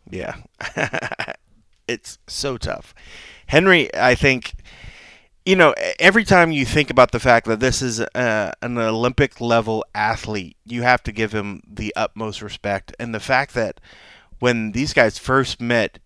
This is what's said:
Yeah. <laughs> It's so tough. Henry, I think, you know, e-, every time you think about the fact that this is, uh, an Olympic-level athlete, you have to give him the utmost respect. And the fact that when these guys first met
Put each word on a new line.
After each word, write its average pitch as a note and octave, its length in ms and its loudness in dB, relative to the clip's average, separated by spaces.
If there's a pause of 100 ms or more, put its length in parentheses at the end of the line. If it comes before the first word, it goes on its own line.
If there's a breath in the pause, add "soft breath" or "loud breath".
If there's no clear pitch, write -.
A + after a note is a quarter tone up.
(100)
Yeah. - 260 -10 (380)
<laughs> - 600 -6 (520)
It's - 400 -10
so C3 320 -8
tough. - 360 -10 (520 loud breath)
Henry, E3+ 480 4
I B2+ 200 4
think, C3 380 0 (920 loud breath)
you F#3+ 100 6
know, D#3+ 140 8 (120)
e-, F2 160 -2
every G3 240 4
time F3 300 4
you C3+ 140 0
think D3+ 240 0
about B2+ 220 6
the A#2+ 60 -2
fact A#2 280 4
that A2 140 -2
this B2+ 200 0
is, A#2+ 180 -4
uh, A2 640 -2
an A#2+ 160 -8
Olympic-level A#2 1200 0
athlete, G#2+ 720 -4
you A#2+ 160 -6
have B2 220 4
to A2 80 -8
give G#2+ 200 -2
him G2+ 340 -6
the G#2 300 -10
utmost G#2+ 460 -6
respect. G2+ 560 -8
And A#2 160 -10
the G#2 60 -6
fact C3+ 340 -2
that A2 260 -4 (580 soft breath)
when A2+ 340 0
these C3 200 -4
guys A#2 260 2
first C3 440 -2
met A#2 440 -2